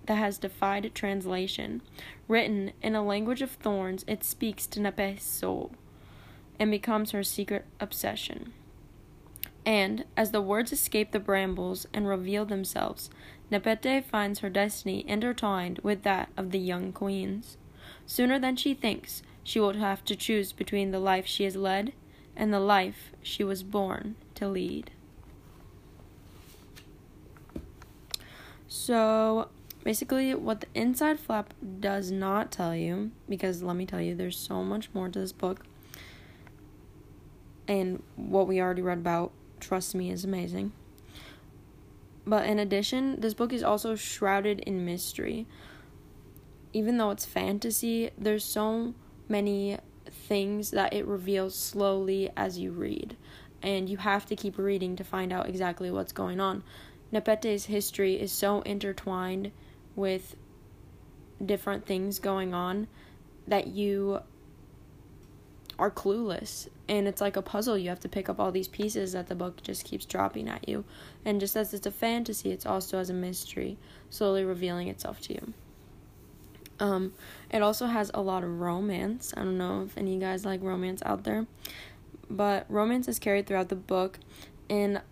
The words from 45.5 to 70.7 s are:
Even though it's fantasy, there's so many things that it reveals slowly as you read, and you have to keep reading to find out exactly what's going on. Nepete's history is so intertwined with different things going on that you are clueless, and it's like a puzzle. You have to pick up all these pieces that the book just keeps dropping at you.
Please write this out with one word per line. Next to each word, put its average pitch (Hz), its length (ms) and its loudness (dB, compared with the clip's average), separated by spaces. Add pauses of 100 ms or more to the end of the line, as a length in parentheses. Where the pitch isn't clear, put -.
Even 220 240 4
though 214 120 4
it's 202 140 -2
fantasy, 214 920 0
there's 214 260 2
so 226 480 0 (380)
many 202 480 2 (320)
things 208 640 0
that - 200 4
it 208 140 0
reveals 190 520 0
slowly 196 800 0
as 190 220 0
you 180 120 -4
read, - 460 -4 (460)
and 190 260 0
you 202 80 -4
have 196 300 2
to 214 100 -4
keep 202 220 -4
reading 190 380 0
to 190 80 -6
find 185 280 -2
out 180 160 0
exactly 185 420 -2
what's 185 220 -2
going 180 260 -2
on. 196 240 0 (480)
Nepete's 214 540 2
history 196 560 2
is 196 100 -2
so 202 300 2
intertwined 190 920 -2 (460)
with 190 400 0 (1080)
different 196 420 0
things 190 320 0
going 190 340 0
on 180 340 0 (600)
that 202 220 4
you 196 520 0 (1600)
are 202 120 2
clueless, 208 800 -2 (180)
and 202 220 2
it's 196 140 -2
like 202 120 2
a 196 60 0
puzzle. 214 380 0
You 175 100 -2
have 180 120 -4
to 190 100 -8
pick 190 180 -2
up 190 100 0
all 190 140 2
these 185 160 0
pieces 208 460 -2
that 180 140 -4
the 185 60 -4
book 175 280 -4
just - 240 -6
keeps - 180 -6
dropping 214 460 0
at - 180 -6
you. 208 160 -2 (400)